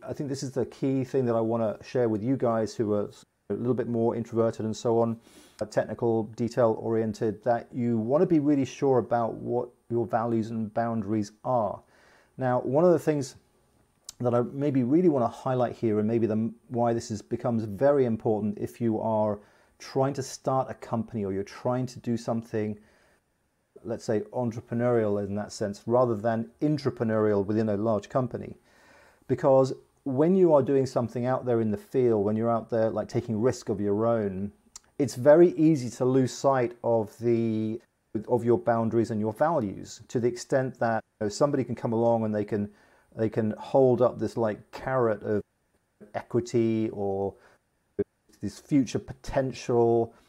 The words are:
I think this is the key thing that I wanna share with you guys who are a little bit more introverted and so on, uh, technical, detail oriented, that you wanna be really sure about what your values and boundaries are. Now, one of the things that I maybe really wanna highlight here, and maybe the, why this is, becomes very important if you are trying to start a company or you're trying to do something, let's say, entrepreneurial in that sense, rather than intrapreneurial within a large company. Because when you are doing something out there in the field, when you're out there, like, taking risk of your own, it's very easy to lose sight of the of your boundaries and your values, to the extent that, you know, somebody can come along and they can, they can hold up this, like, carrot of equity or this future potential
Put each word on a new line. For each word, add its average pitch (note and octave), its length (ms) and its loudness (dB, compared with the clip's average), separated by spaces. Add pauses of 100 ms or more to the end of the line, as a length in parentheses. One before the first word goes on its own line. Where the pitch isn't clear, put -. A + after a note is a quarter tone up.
I B2 100 -8
think C#3+ 160 -6
this C#3 120 -6
is C3 80 -8
the A#2+ 160 -2
key C3+ 380 -2
thing B2+ 220 -2
that A#2 100 2
I A2+ 60 2
wanna A2+ 380 0
share B2 280 0
with G#2+ 160 -2
you C3 120 0
guys A2+ 380 0
who G#2 200 0
are G#2 140 0 (420)
a G2+ 40 -2
little A#2 180 -2
bit A2+ 160 -2
more A#2 260 0
introverted A2+ 520 -2
and A2 100 -4
so A#2 240 2
on, A2+ 180 0 (440)
uh, - 20 -4
technical, A2+ 600 -2 (120)
detail A#2 420 2
oriented, A2 640 -2
that A#2 280 0
you A#2+ 240 -2
wanna C3+ 300 2
be E3 140 4
really C#3 260 2
sure C3+ 320 2
about A#2 380 -2
what A#2+ 340 -4 (180)
your A#2 160 -2
values A2+ 460 -2
and A2 240 -6
boundaries A2 580 -2 (120)
are. A2+ 360 -2 (560)
Now, B2+ 240 0
one C#3 240 2
of F3+ 80 8
the D#3 60 4
things C#3+ 380 -2 (840)
that A#2+ 140 0
I B2 80 4
maybe C3+ 400 -2
really D#3+ 260 4
wanna B2 200 2
highlight B2 480 -2
here, G#2+ 220 0
and G#2+ 80 0
maybe A2+ 200 0
the, A2 260 -2 (160)
why A#2 240 0
this A#2 180 -4
is, G2+ 120 -6
becomes A#2 420 -4
very C3+ 400 2
important A2 540 -2
if - 240 -8
you A2 180 0
are G#2+ 380 -2 (400)
trying - 340 -2
to C3+ 100 -6
start C3 460 -4
a A2 60 -10
company A2+ 500 -6
or F#2+ 80 -4
you're G2 100 -4
trying B2+ 440 -6
to - 140 -14
do A#2 180 -2
something, A2 600 -4 (1040)
let's A2+ 220 -8
say, G#2+ 160 -2 (140)
entrepreneurial A#2 920 -2
in G2 120 -6
that G#2 160 -8
sense, - 340 -6
rather A#2+ 280 2
than A2+ 360 -2 (100)
intrapreneurial A2 840 0
within G#2+ 240 0
a G2+ 80 0
large A2 320 -2
company. A#2 480 -4 (680)
Because C3 460 4 (320)
when C#3+ 300 2
you F3 200 6
are C3+ 80 8
doing C3+ 240 2
something A#2+ 400 -2
out C3 180 -2
there A#2 160 2
in A2 100 0
the G2+ 60 -2
field, A2+ 480 2
when G#2+ 100 0
you're A2+ 160 0
out A2+ 200 -2
there, A2+ 180 2
like, G2+ 200 -4
taking A#2 340 -2
risk B2 260 0
of G2+ 100 -2
your G#2 280 0
own, G2+ 440 -2 (480)
it's C#3+ 180 0
very D3+ 340 8
easy D3+ 400 2
to - 140 -4
lose C3 280 4
sight B2+ 500 0
of A2+ 360 0
the A2+ 600 0 (500)
of A#2 160 0
your A#2 140 4
boundaries A2+ 520 0
and G#2+ 100 -4
your A2 120 -2
values, C3 760 -2
to B2+ 120 -2
the A#2+ 80 2
extent C3 520 -4
that, A2+ 240 0 (160)
you G#2+ 60 -2
know, - 20 0
somebody C#3+ 360 0
can A#2+ 100 -6
come A#2 180 -4
along A#2 320 2
and G#2+ 100 -2
they G#2 100 0
can, G#2 260 -4 (460)
they A2+ 120 0
can G#2+ 300 -2
hold B2+ 440 4
up A2 160 2
this, G#2+ 180 -4
like, A2 340 -4
carrot A#2 520 -2
of G#2+ 200 -2 (720)
equity A2+ 760 0
or G2 440 -4 (1080)
this G2+ 200 -10
future C#3 380 0
potential A#2 1160 0 (140)